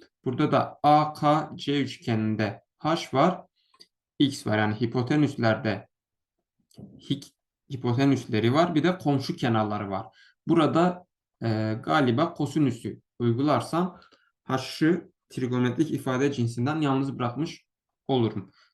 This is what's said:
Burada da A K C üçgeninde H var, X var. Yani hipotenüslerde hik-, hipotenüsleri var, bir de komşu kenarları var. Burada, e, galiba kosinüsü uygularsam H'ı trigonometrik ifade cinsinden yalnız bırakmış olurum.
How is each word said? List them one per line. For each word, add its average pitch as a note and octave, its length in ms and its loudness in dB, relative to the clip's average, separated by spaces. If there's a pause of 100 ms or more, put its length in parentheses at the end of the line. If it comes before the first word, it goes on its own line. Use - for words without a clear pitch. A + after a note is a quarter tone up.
(260)
Burada C3 260 0
da B2+ 320 0
A D3+ 300 4
K D3+ 420 0
C C#3 260 -2
üçgeninde A2 800 -2 (140)
H D#3+ 360 -4
var, E3 320 2 (760)
X - 280 0
var. A2 100 0
Yani G#2+ 240 0
hipotenüslerde A#2+ 1080 0 (920)
hik-, - 540 -10 (400)
hipotenüsleri A#2+ 800 2
var, E3+ 220 4
bir D3 80 2
de F3+ 140 2
komşu D3 380 -2
kenarları G#2+ 540 -2
var. F#2+ 180 -6 (400)
Burada, E3 580 2 (380)
e, A2 400 -2
galiba D3+ 500 2
kosinüsü C3+ 680 -2 (180)
uygularsam C3+ 800 0 (440)
H'ı - 680 -2 (180)
trigonometrik B2 640 0
ifade C#3 420 0
cinsinden B2 480 -2
yalnız C3+ 380 0
bırakmış C3 460 -6 (420)
olurum. A2 440 0 (220)